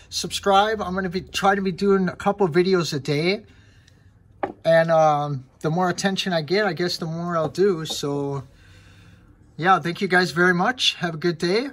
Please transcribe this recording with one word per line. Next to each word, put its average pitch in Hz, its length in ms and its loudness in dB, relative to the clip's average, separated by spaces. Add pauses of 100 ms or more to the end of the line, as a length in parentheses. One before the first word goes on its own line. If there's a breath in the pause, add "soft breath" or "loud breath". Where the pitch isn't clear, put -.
subscribe. 202 760 0
I'm 185 100 -6
gonna 190 160 -4
be, 180 120 -6
try - 340 0
to 196 80 -2
be 190 80 -2
doing 196 360 2
a - 80 -6
couple 202 320 0
videos 175 460 2
a 143 60 -4
day. 170 440 -2 (1200 soft breath)
And, 165 280 4
um, 147 540 2 (160)
the 165 80 -2
more 175 200 0
attention 185 440 -2
I 165 80 0
get, 190 240 0
I 180 80 -2
guess 175 240 -4
the 170 80 -10
more 170 300 -6
I'll 156 140 0
do. 170 360 0
So, 143 580 -6 (1120 soft breath)
yeah, 175 220 2
thank 170 220 -6
you 196 60 0
guys 180 240 2
very 180 220 4
much. 214 420 0
Have 170 200 -6
a - 20 -10
good 170 200 -2
day. 214 340 0